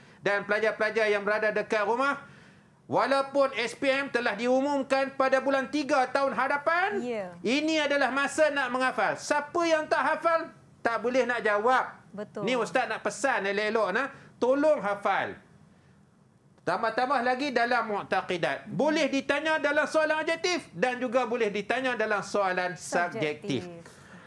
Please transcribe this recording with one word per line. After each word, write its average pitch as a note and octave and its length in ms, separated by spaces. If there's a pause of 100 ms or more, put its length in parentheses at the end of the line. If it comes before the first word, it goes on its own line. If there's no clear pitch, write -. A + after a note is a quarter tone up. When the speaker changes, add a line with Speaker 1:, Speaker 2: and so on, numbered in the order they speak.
(200)
Speaker 1:
Dan G3 260
pelajar-pelajar G#3+ 640
yang G#3 140
berada G#3+ 260
dekat G#3+ 320
rumah, B3+ 400 (640)
walaupun C4+ 680
S A3+ 180
P C#4 160
M C4+ 240
telah A#3+ 220
diumumkan C4+ 800
pada C4 240
bulan C4+ 280
tiga C#4 380
tahun C4 320
hadapan, E4 640
Speaker 2:
Ya. G#3+ 400
Speaker 1:
ini D4+ 380
adalah C#4+ 320
masa C#4 400
nak C#4 180
menghafal. B3 460
Siapa D4 480
yang D#4 240
tak D#4 160
hafal, D#4+ 500 (260)
tak A#3 200
boleh B3 260
nak A#3+ 160
jawab. G#3+ 560 (140)
Speaker 2:
Betul. G#3 320
Speaker 1:
Ni A#3 100
ustaz A3+ 320
nak A3 160
pesan G#3+ 460
elok-elok, G#3+ 420
nah, G#3+ 160 (320)
tolong C#4+ 400
hafal. F#3+ 560 (1300)
Tambah-tambah A#3 640
lagi B3+ 240
dalam A#3 400
mu'taqidat. F3+ 800
Boleh C#4+ 400
ditanya C#4+ 480
dalam D4 320
soalan D#4 320
objektif E4 480
dan A#3+ 320
juga B3 240
boleh A3+ 240
ditanya A#3 480
dalam G#3+ 240
soalan F3+ 560
subjektif. D#3 880
Speaker 2:
Subjektif. E3+ 240 (380)